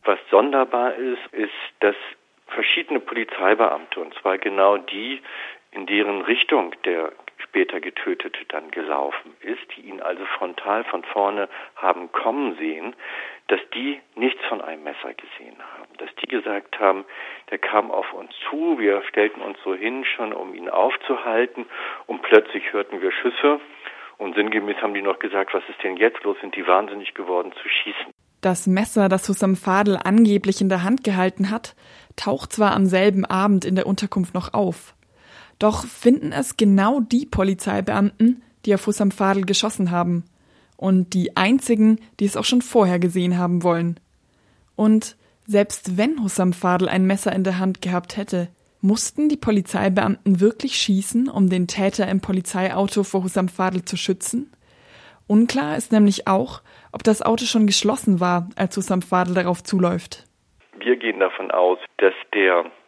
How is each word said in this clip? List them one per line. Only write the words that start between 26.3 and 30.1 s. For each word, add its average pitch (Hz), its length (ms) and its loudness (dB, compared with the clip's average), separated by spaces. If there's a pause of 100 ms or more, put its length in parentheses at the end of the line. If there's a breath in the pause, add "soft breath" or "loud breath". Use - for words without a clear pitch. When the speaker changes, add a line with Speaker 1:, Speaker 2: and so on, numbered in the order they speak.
Speaker 1:
Sind 98 160 -10
die 87 100 -6
wahnsinnig 98 460 0
geworden 90 400 -4
zu - 160 -12
schießen?" - 420 -6 (300)
Speaker 2:
Das 185 260 0
Messer, 196 400 2
das 190 220 0
Hussam 190 260 2
Fadl 196 480 2
angeblich 202 560 4